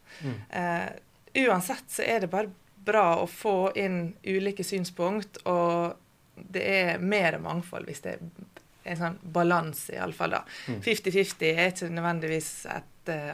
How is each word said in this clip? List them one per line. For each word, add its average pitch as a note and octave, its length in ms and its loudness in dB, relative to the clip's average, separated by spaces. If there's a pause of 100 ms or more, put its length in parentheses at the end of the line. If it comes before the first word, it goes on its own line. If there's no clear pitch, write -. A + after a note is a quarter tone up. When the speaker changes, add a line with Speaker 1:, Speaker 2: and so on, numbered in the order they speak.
(200)
Speaker 1:
Mm. C3+ 140 -4 (160)
Speaker 2:
Eh, F3 400 -2 (560)
uansett F#3+ 420 2
så - 140 -6
er A3+ 180 2
det F3 100 -2
bare G3+ 200 -2 (340)
bra F#3+ 380 6
å F3 60 0
få F#3+ 480 2
inn F#3 380 0 (120)
ulike F#3+ 380 0
synspunkt, F#3 840 -2
og E3+ 480 2 (420)
det F#3 300 -6
er F#3 320 2
mer F3+ 400 2
mangfold E3 480 -6
hvis - 160 -12
det - 140 -6
er - 20 -18 (720)
en F3 60 -4
sånn E3+ 260 -4
balanse E3+ 720 2
i - 40 -6
alle D#3 140 -4
fall - 180 0
da. - 120 0 (240)
Speaker 1:
Mm. A2+ 160 -4
Speaker 2:
Fifty - 300 0
fifty F3+ 420 2
er F3 160 4
ikke F3+ 220 -6
nødvendigvis E3 760 -2
et, - 420 -10
eh, D3 260 -4